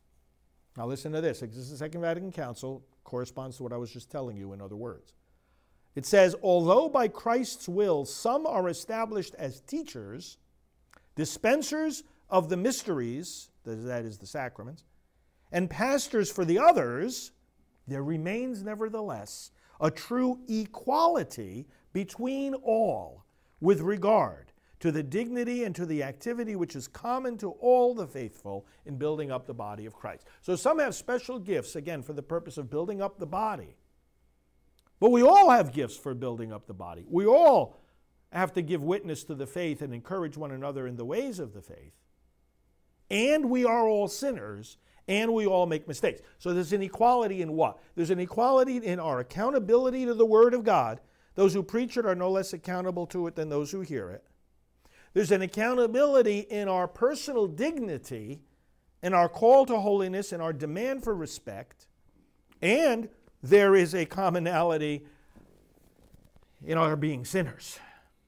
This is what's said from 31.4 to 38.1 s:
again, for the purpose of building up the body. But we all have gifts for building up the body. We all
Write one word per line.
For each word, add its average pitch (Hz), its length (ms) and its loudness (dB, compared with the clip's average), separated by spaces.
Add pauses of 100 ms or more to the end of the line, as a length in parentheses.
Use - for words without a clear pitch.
again, 156 260 -10
for 151 120 -12
the 143 100 -10
purpose 165 340 -8
of 135 120 -10
building 180 320 -4
up 196 180 -6
the 170 80 -8
body. 170 480 -6 (1200)
But 220 100 6
we 240 140 6
all 370 260 10
have 190 240 4
gifts 127 240 -4
for 135 160 -8
building 117 400 -8
up 104 140 -14
the 101 80 -14
body. 87 340 -14
We 180 160 2
all 254 500 8 (560)